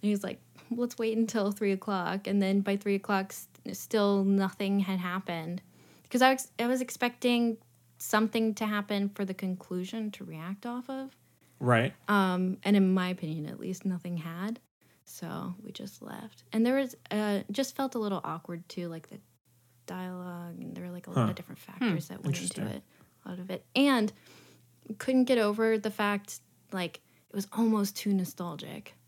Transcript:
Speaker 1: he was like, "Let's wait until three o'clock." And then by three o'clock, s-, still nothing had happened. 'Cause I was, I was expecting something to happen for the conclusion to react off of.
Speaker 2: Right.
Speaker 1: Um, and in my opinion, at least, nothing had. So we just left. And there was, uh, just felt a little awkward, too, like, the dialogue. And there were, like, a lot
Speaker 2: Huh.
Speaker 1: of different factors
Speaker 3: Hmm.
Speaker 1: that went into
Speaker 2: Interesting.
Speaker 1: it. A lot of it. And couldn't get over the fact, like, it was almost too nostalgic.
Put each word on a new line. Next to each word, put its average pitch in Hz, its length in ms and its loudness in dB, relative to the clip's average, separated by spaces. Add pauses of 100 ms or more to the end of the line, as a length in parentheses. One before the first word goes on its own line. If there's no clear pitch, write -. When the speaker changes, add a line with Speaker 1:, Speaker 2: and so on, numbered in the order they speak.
Speaker 1:
he 214 100 2
was 202 140 2
like, - 160 -6 (300)
"Let's 240 280 -2
wait 226 200 2
until 214 340 2
three 202 200 2
o'clock." 190 540 -2
And 202 160 4
then 196 200 4
by 196 160 2
three 202 180 2
o'clock, 196 360 0
s-, - 140 -12 (320)
still 202 460 2
nothing 196 560 2
had 190 180 0
happened. 175 640 -4 (500)
'Cause 254 120 4
I 262 100 8
was, 262 260 -2
I 240 80 0
was 254 140 2
expecting 240 800 0 (400)
something 220 560 2
to 214 120 -2
happen 202 440 0
for 202 160 -4
the 185 80 -6
conclusion 185 760 -6
to 202 120 -14
react 175 400 -10
off 247 240 -8
of. 269 260 -8 (460)
Speaker 2:
Right. 123 320 4 (160)
Speaker 1:
Um, 185 560 2
and 202 120 6
in 190 180 6
my 185 160 2
opinion, 160 360 -4
at - 140 -10
least, 185 240 -8
nothing 180 320 -2
had. 170 420 -6 (460)
So 165 580 -8
we - 100 -14
just - 280 -14
left. - 520 -14
And 226 120 4
there 247 120 4
was, 269 200 0 (140)
uh, 208 300 0 (100)
just 262 260 -2
felt 269 200 -2
a - 20 -2
little 202 260 -2
awkward, 170 440 -8
too, 175 200 -8
like, 160 220 -12
the 208 80 -16 (680)
dialogue. 180 760 -10
And 170 160 -10
there 180 80 -10
were, 175 80 -10
like, 180 160 -12
a - 20 -12
lot 131 140 2
Speaker 2:
Huh. 104 60 0
Speaker 1:
of - 40 -4
different - 240 -14
factors 180 480 -2
Speaker 3:
Hmm. - 80 -12
Speaker 1:
that - 100 -14
went 143 160 0
into - 200 -6
Speaker 2:
Interesting. - 80 -2
Speaker 1:
it. - 140 -8 (440)
A - 40 -12
lot 180 100 -8
of 185 100 -10
it. 185 140 -8 (100)
And 247 380 4 (840)
couldn't 262 260 6
get 247 140 4
over 220 400 4
the 214 120 -2
fact, 208 480 -2 (340)
like, 180 280 -4 (280)
it - 60 -20
was 196 180 -4
almost 214 440 4
too 202 180 0
nostalgic. 170 800 -4 (140)